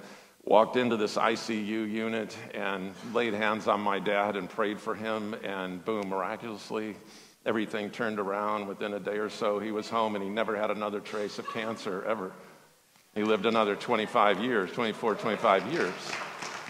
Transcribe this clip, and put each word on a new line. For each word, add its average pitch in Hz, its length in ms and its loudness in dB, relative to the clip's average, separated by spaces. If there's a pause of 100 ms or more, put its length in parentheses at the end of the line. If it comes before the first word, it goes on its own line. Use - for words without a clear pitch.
(460)
walked 110 320 6
into 120 180 4
this 107 220 0
I 110 180 4
C 110 240 -2
U 107 220 -2
unit 110 560 -4 (160)
and 98 400 -4 (200)
laid 117 200 2
hands 107 340 2
on 104 140 4
my 98 180 2
dad 101 380 2
and 90 120 -4
prayed 104 300 0
for 107 160 -4
him, 110 380 -4 (100)
and 92 400 -6
boom, 107 240 -2
miraculously, 104 880 -4 (500)
everything 107 440 0
turned 107 280 -2
around. 104 480 0
Within 101 280 -4
a 104 80 -4
day 104 160 -2
or 107 120 -2
so, 104 300 0
he 107 120 -4
was 107 180 -4
home, 110 260 2
and 98 80 -2
he 98 60 -4
never 107 260 0
had 104 160 0
another 104 300 -2
trace 104 360 -4
of - 120 -8
cancer 110 580 -4
ever. 98 240 -2 (840)
He 107 100 0
lived 107 220 4
another 110 300 4
twenty-five 104 640 4
years, 113 320 0
twenty-four, 110 440 0
twenty-five 101 580 4
years. 98 200 0 (760)